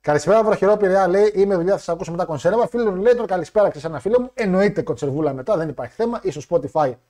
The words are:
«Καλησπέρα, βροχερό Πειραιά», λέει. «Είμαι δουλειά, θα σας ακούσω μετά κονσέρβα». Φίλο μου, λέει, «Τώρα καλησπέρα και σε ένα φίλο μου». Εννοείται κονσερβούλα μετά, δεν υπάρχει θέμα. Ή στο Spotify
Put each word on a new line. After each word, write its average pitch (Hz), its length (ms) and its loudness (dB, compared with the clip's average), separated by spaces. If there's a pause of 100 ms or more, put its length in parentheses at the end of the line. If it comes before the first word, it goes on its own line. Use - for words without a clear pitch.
«Καλησπέρα, 175 440 2
βροχερό 208 320 2
Πειραιά», 190 320 2
λέει. 202 260 4
«Είμαι 196 200 2
δουλειά, 180 180 0
θα 185 60 0
σας - 100 -10
ακούσω 170 220 -6
μετά 175 140 -4
κονσέρβα». 170 440 0
Φίλο 233 220 -2
μου, 185 120 -4
λέει, 240 120 6
«Τώρα 233 120 -2
καλησπέρα 185 440 0
και - 80 -12
σε 143 80 -10
ένα 156 140 -8
φίλο 233 200 0
μου». 247 140 -8
Εννοείται 190 480 0
κονσερβούλα 143 500 -4
μετά, 131 240 -4
δεν 160 120 -4
υπάρχει 127 260 -10
θέμα. 233 280 -4
Ή 185 80 -2
στο 147 180 -12
Spotify 147 440 0 (180)